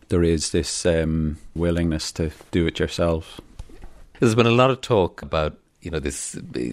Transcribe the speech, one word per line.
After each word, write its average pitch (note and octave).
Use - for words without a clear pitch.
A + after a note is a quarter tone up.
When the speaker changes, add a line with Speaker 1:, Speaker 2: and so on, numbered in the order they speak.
Speaker 1:
There F2
is E2
this, -
um, D#2+
willingness E2+
to D#2+
do E2+
it -
yourself. D#2+
Speaker 2:
There's A2+
been A#2
a A#2
lot B2+
of B2+
talk F#2+
about, D#2
you E2
know, D#2+
this, -
uh, -